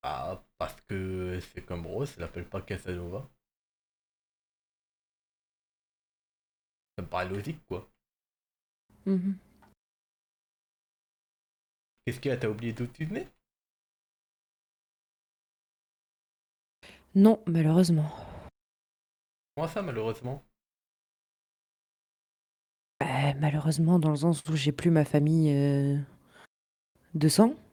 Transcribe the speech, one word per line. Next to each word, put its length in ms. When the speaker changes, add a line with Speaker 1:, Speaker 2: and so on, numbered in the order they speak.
Speaker 1:
Ah, 360
parce 260
que 580
c'est 100
comme 220
Rose, 300
elle 60
l'appelle 280
pas 140
Casanova. 680
Ça 60
me 60
paraît 200
logique, 380
quoi. 240
Speaker 2:
Mhm. 320
Speaker 1:
Qu'est-ce 160
qu'il 80
y 40
a, 40
t'as 100
oublié 260
d'où 140
tu 180
venais ? 240
Speaker 2:
Non, 300
malheureusement. 600
Speaker 1:
Comment 100
ça, 160
malheureusement ? 580
Speaker 2:
Bah, 400
malheureusement, 580
dans 120
le 80
sens 300
où 60
j'ai 160
plus 220
ma 120
famille, 480
euh, 460
de 120
sang. 260